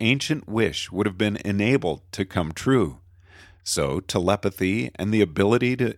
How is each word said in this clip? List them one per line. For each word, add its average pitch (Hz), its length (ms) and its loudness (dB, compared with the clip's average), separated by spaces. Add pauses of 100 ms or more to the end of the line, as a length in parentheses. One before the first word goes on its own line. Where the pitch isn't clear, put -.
ancient 139 480 0
wish 107 420 -2
would 95 140 0
have 95 120 -2
been 104 200 0
enabled 101 640 0 (100)
to 101 140 -4
come 80 260 -2
true. 113 480 0 (640)
So 71 360 -2
telepathy 98 960 0
and 101 160 -4
the 107 100 4
ability 107 560 2
to 123 200 -2